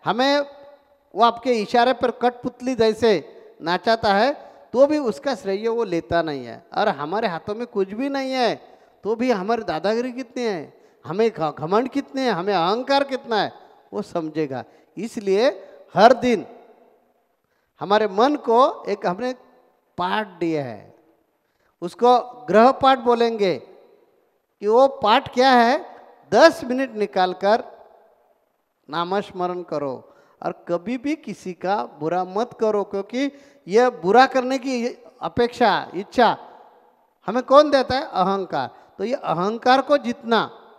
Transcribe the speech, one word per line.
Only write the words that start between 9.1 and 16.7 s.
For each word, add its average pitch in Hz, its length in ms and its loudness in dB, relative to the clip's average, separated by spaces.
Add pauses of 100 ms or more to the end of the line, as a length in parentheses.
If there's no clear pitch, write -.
भी 247 160 0
हमारे 220 320 -2
दादागिरी 202 480 -4
कितनी 254 320 -10
है, 170 300 -6 (320)
हमें 202 260 0
घ-, 156 200 -4
घमंड 196 380 -2
कितने 277 320 -6
हैं, 247 100 0
हमें 185 220 -2
अहंकार 240 500 0
कितना 240 380 -4
है, 139 120 -4 (400)
वो 208 80 -6
समझेगा। 156 600 -6 (340)
इसलिए 220 720 -2 (240)
हर 214 200 8
दिन 220 340 0 (1300)